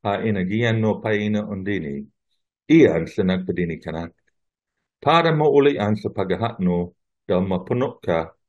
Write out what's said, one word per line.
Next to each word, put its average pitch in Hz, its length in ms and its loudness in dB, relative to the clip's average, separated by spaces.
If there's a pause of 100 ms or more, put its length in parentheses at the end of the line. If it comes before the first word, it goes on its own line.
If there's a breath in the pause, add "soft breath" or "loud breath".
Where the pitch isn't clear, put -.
ha 101 160 -2
inagian 110 640 -2
no 104 160 0
paina 107 480 -2
undini. 92 560 -6 (640)
Iyan 87 400 4
sa - 160 -6
nagpadini 90 560 -2
kanak. 82 320 -10 (880)
Para 165 320 4
maulian 143 640 4
sa 104 160 -6
paghahat 95 480 -4
no, 87 400 -2 (240)
daw 90 160 0
mapuno 95 640 -2
ka 82 320 -2 (140)